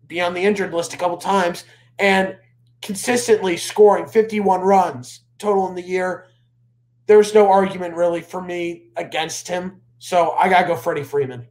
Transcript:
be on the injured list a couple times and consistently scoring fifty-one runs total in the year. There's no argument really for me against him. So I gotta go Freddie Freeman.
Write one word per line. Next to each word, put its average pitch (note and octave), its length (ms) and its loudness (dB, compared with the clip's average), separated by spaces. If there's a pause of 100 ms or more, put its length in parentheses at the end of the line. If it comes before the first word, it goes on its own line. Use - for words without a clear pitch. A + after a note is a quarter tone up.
be E3+ 160 -8
on F3+ 140 -2
the F3+ 80 -4
injured G3 280 -2
list E3+ 220 -6
a - 40 -14
couple F3 200 -4
times F3+ 480 -2 (320)
and F#3+ 400 0 (460)
consistently G#3 720 -2
scoring G3 480 4
fifty-one G#3 560 0
runs F3+ 600 0 (180)
total G3 280 0
in F3+ 60 -10
the F3+ 80 -10
year. F#3 460 -4 (800)
There's G#3 260 6
no G#3 160 6
argument F3+ 460 0
really E3+ 260 0
for F#3 180 -10
me F3 580 -8
against E3 500 -8
him. F3+ 340 -8 (160)
So F3 360 0
I F3+ 140 2
gotta F3+ 200 4
go E3+ 80 0
Freddie E3 280 -4
Freeman. B2+ 480 -6